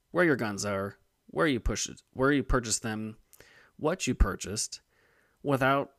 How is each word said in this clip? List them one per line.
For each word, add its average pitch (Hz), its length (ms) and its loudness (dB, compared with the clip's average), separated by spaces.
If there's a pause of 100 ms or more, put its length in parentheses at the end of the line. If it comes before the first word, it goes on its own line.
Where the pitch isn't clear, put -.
(120)
where 175 120 2
your 151 120 4
guns 104 280 -2
are, 98 320 -4 (300)
where 165 220 0
you 127 100 2
push - 300 -4
it, - 140 -18 (100)
where 131 180 2
you 139 140 2
purchased 117 380 0
them, 110 340 -6 (600)
what 165 300 -2
you 131 80 2
purchased, - 640 0 (640)
without, 135 560 0